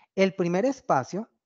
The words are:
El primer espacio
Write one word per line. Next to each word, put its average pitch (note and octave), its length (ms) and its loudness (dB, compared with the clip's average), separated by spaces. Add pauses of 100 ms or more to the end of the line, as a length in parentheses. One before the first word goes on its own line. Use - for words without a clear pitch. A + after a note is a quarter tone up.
(140)
El F#3+ 200 2
primer F3+ 300 0
espacio F3+ 640 -2 (160)